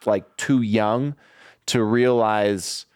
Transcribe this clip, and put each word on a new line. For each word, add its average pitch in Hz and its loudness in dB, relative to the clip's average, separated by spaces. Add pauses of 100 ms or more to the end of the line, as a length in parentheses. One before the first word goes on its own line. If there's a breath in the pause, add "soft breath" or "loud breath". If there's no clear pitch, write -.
like, 101 -2
too 135 0
young 113 0 (520 soft breath)
to 123 0
realize, 107 0 (100)